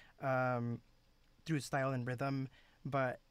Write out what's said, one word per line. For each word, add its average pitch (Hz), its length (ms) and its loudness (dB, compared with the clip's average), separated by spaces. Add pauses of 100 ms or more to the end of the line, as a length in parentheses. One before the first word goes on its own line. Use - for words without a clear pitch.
(220)
um, 127 580 0 (640)
through 156 140 2
style 135 320 0
and 123 140 -2
rhythm, 135 420 -2 (360)
but 131 360 0 (100)